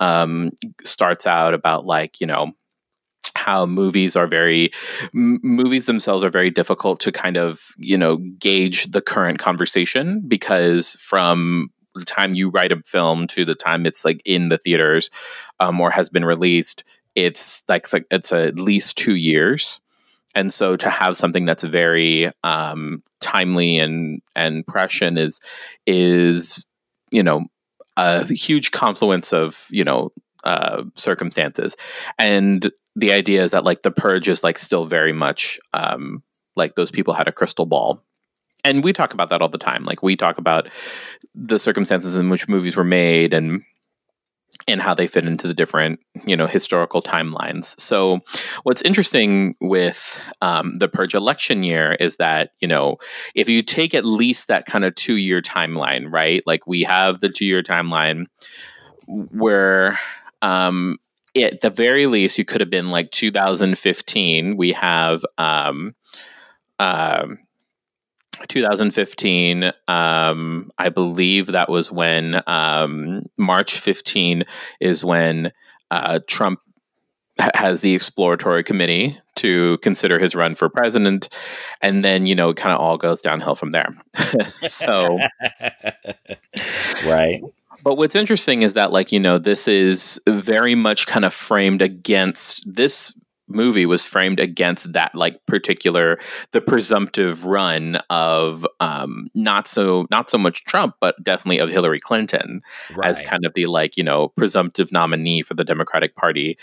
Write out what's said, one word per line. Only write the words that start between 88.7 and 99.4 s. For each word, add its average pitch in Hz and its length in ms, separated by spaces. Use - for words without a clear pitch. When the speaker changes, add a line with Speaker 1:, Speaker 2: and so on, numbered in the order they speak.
Speaker 1:
that, 104 180
like, 95 180
you 104 100
know, 90 180
this 101 280
is 95 640
very 110 460
much 110 320
kind - 180
of 107 80
framed 98 480
against, 95 840
this 117 500
movie 104 380
was 85 180
framed 95 340
against 87 540
that, 82 220
like, 85 320
particular, 85 720
the 117 80
presumptive 98 840
run 87 500
of, 80 560
um, - 540
not 104 320